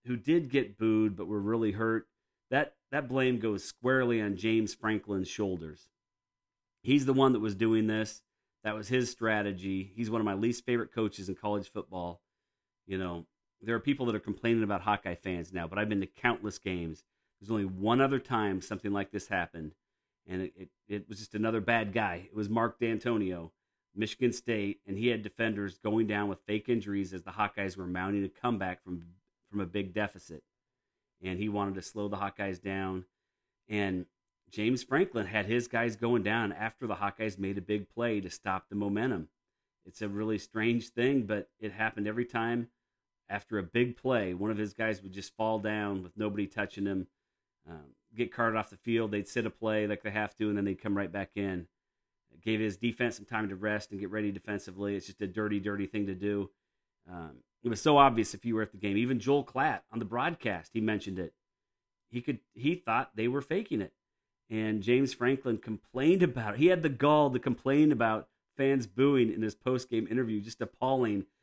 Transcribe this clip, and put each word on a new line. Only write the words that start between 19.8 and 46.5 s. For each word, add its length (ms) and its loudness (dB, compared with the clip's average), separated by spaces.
and 160 -4
it, 140 -6
it, 120 -16
it 200 -8
was 100 -12
just 160 -12
another 260 0
bad 320 2
guy. 380 -2
It 40 -16
was 140 -2
Mark 320 0
Dantonio, 720 -2
Michigan 380 0
State, 540 -4
and 100 -6
he 120 2
had 140 0
defenders 560 -2
going 280 2
down 220 0
with 180 -6
fake 220 -2
injuries 440 0
as 100 -8
the 100 -12
Hawkeyes 440 -2
were 100 -8
mounting 380 -2
a 40 -2
comeback 540 -4
from, 220 -8
from 100 -4
a 60 -2
big 260 -4
deficit. 500 -6
And 160 -4
he 100 -2
wanted 260 -2
to 80 -8
slow 260 -6
the 80 -6
Hawkeyes 440 -4
down. 440 -4
And 380 -2
James 320 0
Franklin 440 0
had 200 0
his 220 0
guys 280 -2
going 260 2
down 300 0
after 340 -6
the 100 -4
Hawkeyes 420 -4
made 200 -4
a 40 -4
big 260 -2
play 320 -2
to 100 -6
stop 380 -6
the 80 -6
momentum. 520 0
It's 160 -18
a 80 -4
really 300 -2
strange 500 0
thing, 360 2
but 260 -4
it 120 -6
happened 360 -2
every 160 -2
time. 440 -2
After 300 -4
a 40 0
big 340 0
play, 380 0
one 160 -2
of 80 -2
his 160 -4
guys 280 -2
would 100 -14
just 240 -12
fall 220 0
down 440 -2
with 140 -16
nobody 300 -2
touching 380 -4